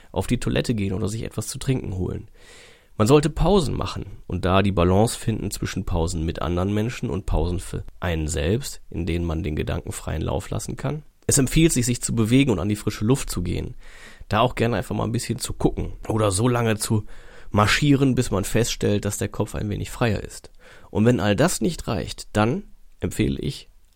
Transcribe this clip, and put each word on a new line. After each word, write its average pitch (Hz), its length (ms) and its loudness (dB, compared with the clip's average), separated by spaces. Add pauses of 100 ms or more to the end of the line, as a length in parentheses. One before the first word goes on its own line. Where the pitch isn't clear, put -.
(100)
auf - 160 -4
die 120 120 0
Toilette 127 360 0
gehen 98 180 -2
oder 101 140 -2
sich 110 160 -6
etwas - 240 -8
zu - 100 -10
trinken 127 380 -2
holen. - 340 -6 (680)
Man 107 120 4
sollte 151 240 6
Pausen 165 420 4
machen - 320 -6 (220)
und 90 180 -2
da 95 160 6
die 101 100 4
Balance 95 460 4
finden - 320 -4
zwischen - 360 -4
Pausen 82 420 0
mit - 160 -4
anderen 90 320 0
Menschen 113 340 -2
und - 160 -4
Pausen 85 340 0
für - 260 -8 (140)
einen 80 280 -2
selbst, 95 540 -2 (100)
in 87 160 -4
denen 85 180 0
man 80 160 -2
den 78 140 -4
Gedanken - 380 -4
freien 82 280 -6
Lauf - 300 -4
lassen - 240 -6
kann. 147 260 -6 (240)
Es - 120 2
empfiehlt 156 340 6
sich, 120 140 2
sich 120 160 -2
zu - 140 -2
bewegen 123 340 4
und 95 80 2
an 87 120 -2
die 104 60 0
frische - 300 -2
Luft 131 240 2
zu - 140 -4
gehen. - 320 -4 (540)
Da 104 100 2
auch 180 160 2
gerne 117 220 2
einfach - 180 -4
mal 110 80 -2
ein 107 80 -2
bisschen 117 260 -4
zu - 160 -6
gucken - 400 0 (140)
oder 107 240 2
so 107 160 2
lange 117 300 2
zu 107 280 0 (460)
marschieren, 131 640 4
bis 120 160 0
man 95 140 0
feststellt, 107 600 0
dass 101 140 -4
der 101 80 0
Kopf - 260 -4
ein 107 160 -4
wenig 101 220 -4
freier 117 320 0
ist. - 260 -14 (400)
Und 107 160 2
wenn 120 140 6
all 104 160 2
das 156 260 2
nicht 180 260 -2
reicht, - 480 -6
dann 117 280 2 (360)
empfehle - 380 0
ich, - 320 -6 (260)